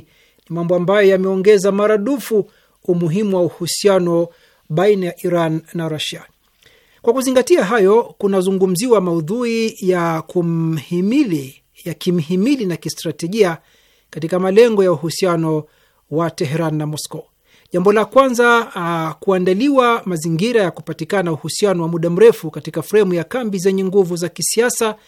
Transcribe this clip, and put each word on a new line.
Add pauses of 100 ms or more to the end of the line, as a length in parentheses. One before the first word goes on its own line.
(500)
ni
mambo
ambayo
yameongeza
maradufu (340)
umuhimu
wa
uhusiano (400)
baina
ya
Iran (120)
na
Russia. (800)
Kwa
kuzingatia
hayo, (160)
kunazungumziwa
maudhui
ya
kumhimili, (220)
ya
kimhimili
na
kistratejia (520)
katika
malengo
ya
uhusiano (460)
wa
Teheran
na
Moscow. (480)
Jambo
la
kwanza,
ah,
kuandaliwa
mazingira
ya
kupatikana
uhusiano
wa
muda
mrefu
katika
fremu
ya
kambi
zenye
nguvu
za
kisiasa, (120)